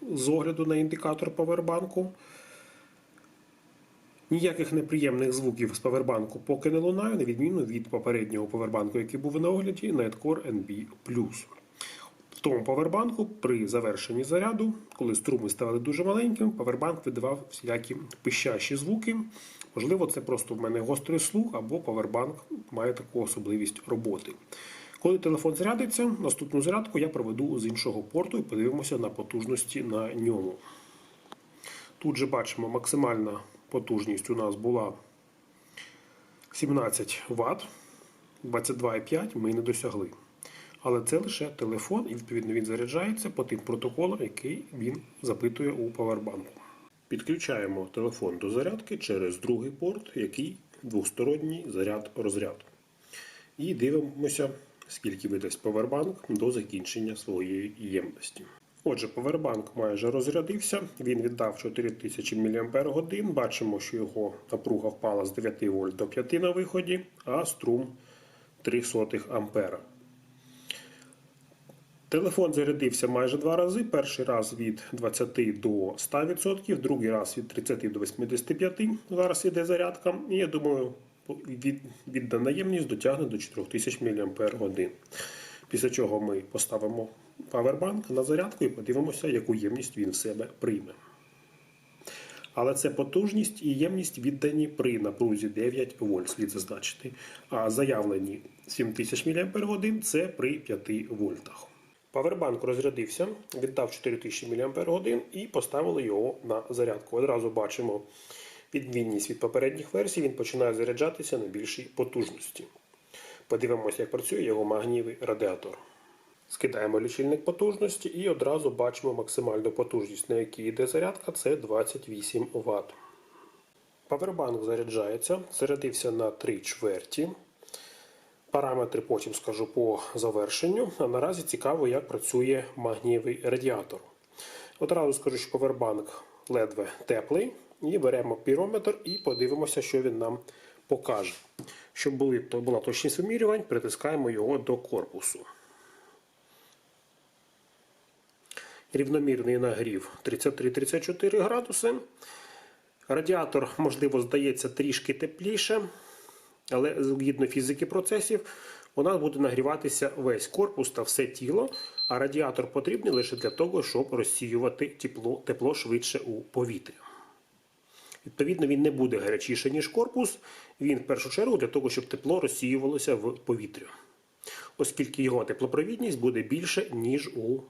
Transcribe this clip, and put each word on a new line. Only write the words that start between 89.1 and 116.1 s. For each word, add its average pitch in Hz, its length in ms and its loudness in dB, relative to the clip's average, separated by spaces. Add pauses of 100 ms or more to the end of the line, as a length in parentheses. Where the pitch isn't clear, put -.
яку 120 280 2
ємність 107 420 -2
він 98 120 0
в 92 60 -4
себе 110 320 -2 (120)
прийме. 110 340 -2 (1600)
Але 127 200 2
це 135 160 2
потужність 202 760 2
і 151 60 4
ємність 160 500 2
віддані 147 480 2
при 127 320 0
напрузі 104 480 2
дев'ять 123 520 0
вольт, 95 300 0
слід 107 200 -2
зазначити. 101 640 -8 (380)
А 113 200 2
заявлені 104 720 2 (280)
сім 113 260 0
тисяч 120 320 -2
міліампер-годин — 202 800 0
це 165 240 2
при 143 260 0
п'яти 107 560 -4
вольтах. - 580 -4 (440)
Павербанк 143 520 2
розрядився, 127 640 2 (360)
віддав 131 280 2
чотири 117 260 -2
тисячі 117 300 -6
міліампер-годин 135 760 2 (100)
і 185 160 -8
поставили 151 560 0
його 110 400 2
на 110 260 -2
зарядку. 117 480 0
Одразу 120 320 4
бачимо, 110 520 -2 (720)
Відмінність 120 540 -2
від 117 100 -4
попередніх 131 540 0
версій, 190 280 2
він 135 120 2
починає 123 400 2
заряджатися 123 640 0
на 110 80 -2
більшій 104 380 -8
потужності. - 800 -4 (840)
Подивимося, 113 540 0
як 110 100 -2
працює 151 300 -2
його 107 220 2
магнієвий 113 580 0
радіатор. 104 560 -2 (720)